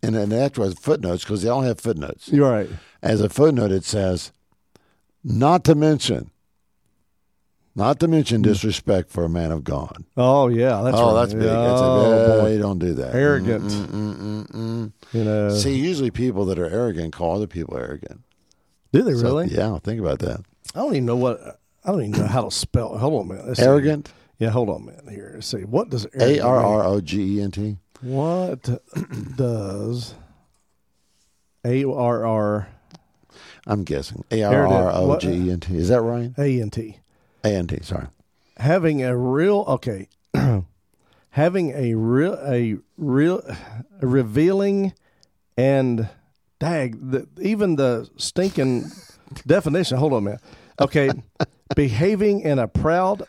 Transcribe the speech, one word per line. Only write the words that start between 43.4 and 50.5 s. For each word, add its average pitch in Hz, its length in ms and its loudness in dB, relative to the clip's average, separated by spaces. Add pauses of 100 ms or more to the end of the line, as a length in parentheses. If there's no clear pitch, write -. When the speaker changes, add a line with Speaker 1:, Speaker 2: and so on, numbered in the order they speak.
Speaker 2:
a 127 60 0
revealing 185 840 2 (640)
and, 127 520 2 (500)
dag, 135 380 -4 (140)
the, 131 160 -2 (140)
even 202 340 0
the 123 420 0
stinking 143 680 -2 (300)
<laughs> - 320 -18
definition, 160 500 2
hold 143 160 2
on 117 60 2
a - 20 -2
minute. 101 200 -6 (380)